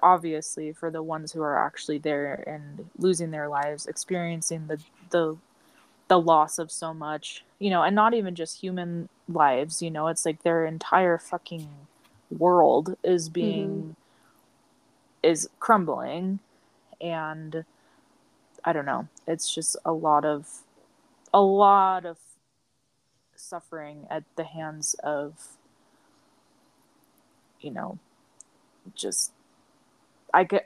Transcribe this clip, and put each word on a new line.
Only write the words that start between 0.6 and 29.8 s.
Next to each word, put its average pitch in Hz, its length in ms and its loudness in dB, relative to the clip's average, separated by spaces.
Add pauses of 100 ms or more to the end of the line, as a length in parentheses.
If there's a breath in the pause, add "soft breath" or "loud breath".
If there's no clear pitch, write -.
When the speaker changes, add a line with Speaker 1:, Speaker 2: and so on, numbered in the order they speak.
Speaker 1:
for 165 180 -6
the 160 120 -8
ones 160 300 -8
who 160 100 -6
are 143 160 2
actually 147 400 -2
there 143 480 -4
and 147 420 -14 (100)
losing 170 340 0
their 147 160 -6
lives, 147 380 -4
experiencing 165 800 -6
the, 156 100 -6 (320)
the, 160 260 0 (680)
the 185 140 6
loss 156 400 4
of 160 100 -8
so 160 240 -10
much, 151 500 -10 (140)
you 196 120 0
know, 175 120 4
and 190 140 4
not 220 180 6
even 190 220 -2
just 160 240 -8
human 175 480 -6 (200)
lives, 156 540 2
you 165 80 -6
know, 156 160 -4
it's, 165 180 -2
like, 160 200 -4
their 165 200 4
entire 165 540 2
fucking 165 500 -10 (640)
world 165 720 4
is 175 260 0
Speaker 2:
Mm-hmm. 160 40 -14
Speaker 1:
being, 196 640 -4 (1300)
is 160 240 2 (100)
crumbling, 175 800 0 (640)
and 160 640 -8 (1000)
I 170 80 0
don't 147 140 -2
know, 143 220 -4 (180)
it's 165 260 -4
just - 320 -4
a 165 80 0
lot 156 320 4
of, 151 240 -2 (840)
a 196 80 8
lot 196 640 6
of 170 120 -12 (1160)
suffering 151 760 -16
at 156 120 -6 (140)
the 165 80 -4
hands 156 580 -8
of, 147 300 -4 (2250)
you 147 100 -14
know, - 280 -10 (960)
just, - 380 -6 (1000)